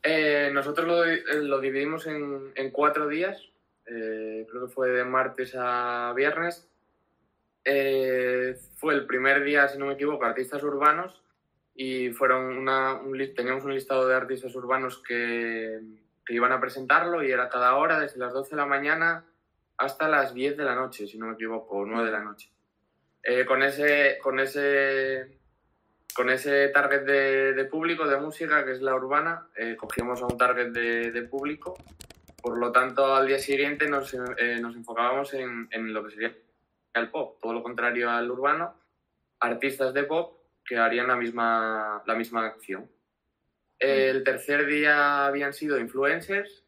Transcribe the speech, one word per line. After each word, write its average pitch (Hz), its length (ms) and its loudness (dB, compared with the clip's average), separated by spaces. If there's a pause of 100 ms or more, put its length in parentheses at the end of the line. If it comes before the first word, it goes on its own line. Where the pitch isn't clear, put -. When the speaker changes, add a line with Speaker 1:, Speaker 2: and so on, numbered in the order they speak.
Speaker 1:
Eh, 151 500 4
nosotros 147 320 0
lo, 170 200 4
eh, 165 160 2 (200)
lo 139 200 2
dividimos 147 440 -2
en, 143 500 -6
en 135 160 -4
cuatro 147 360 2
días, 175 340 -2 (440)
eh, 110 640 -6
creo 123 180 -8
que 123 60 -16
fue 127 160 0
de 123 160 2
martes 127 520 -2
a 120 600 -2
viernes. 156 520 -2 (960)
Eh, 127 920 0 (200)
fue 151 180 0
el 139 120 0
primer 139 380 2
día, 143 240 4
si 139 100 -4
no 139 100 -4
me 139 60 -2
equivoco, 143 320 -2
artistas 131 380 -2
urbanos, 151 580 0 (520)
y 127 380 -4
fueron 131 460 2
una, 131 380 0
un 135 220 -8
li-, 135 160 -4
teníamos 131 300 -2
un 139 100 -4
listado 131 340 2
de 127 80 4
artistas 127 400 -4
urbanos 127 460 -2
que, 117 800 -4 (460)
que 120 80 -6
iban 123 180 4
a 127 100 2
presentarlo, 160 640 0
y 135 80 0
era 123 180 0
cada 123 260 4
hora, 156 240 4
desde 135 200 -4
las 123 140 -6
doce 139 180 -6
de 151 60 -6
la 143 80 0
mañana 160 600 0 (520)
hasta 139 300 -2
las 135 260 2
diez 139 240 -2
de 147 60 -4
la 127 120 0
noche, 127 320 -6
si 107 100 -16
no 113 100 -8
me 113 60 -8
equivoco, 110 440 -6
o 101 80 -2
nueve 113 200 -2
de 110 60 0
la 107 120 -4
noche. 104 260 -14 (760)
Eh, 123 220 4
con 135 180 4
ese, 143 580 4
con 131 180 0
ese, 135 1000 0 (760)
con 123 140 0
ese 139 400 4
target 139 320 4
de, 135 520 2
de 135 120 0
público, 160 420 -2
de 139 100 4
música, 151 460 0
que 131 80 -4
es 127 100 -6
la 131 140 0
urbana, 151 520 -2 (100)
eh, 113 180 -6
cogíamos 120 460 -6
a 120 60 -2
un 120 100 -4
target 123 300 2
de, 117 440 -2
de 120 120 -4
público, 147 520 -8 (680)
por 117 180 -4
lo 120 120 0
tanto, 127 440 4
al 135 120 6
día 135 120 2
siguiente 143 500 0
nos, 139 240 -2
eh, 120 480 -4
nos 117 140 -8
enfocábamos 120 580 -2
en, 123 380 -8
en 110 220 -6
lo 104 120 -6
que - 60 -16
sería 110 240 -6 (580)
el 117 160 -2
pop, - 320 -6
todo 113 100 -4
lo 120 120 -4
contrario 120 460 -2
al 120 220 -2
urbano, 147 420 0 (680)
artistas 127 520 0
de 143 100 0
pop 160 340 -2 (260)
que 123 140 -4
harían 117 300 2
la 123 100 2
misma, 113 880 -2
la 113 100 0
misma 117 300 -2
acción. 98 380 -10
Speaker 2:
Mm. - 40 -20 (920)
Speaker 1:
El 135 440 4
tercer 147 420 2
día 147 600 4
habían 139 280 0
sido 147 240 -2
influencers. 151 880 -2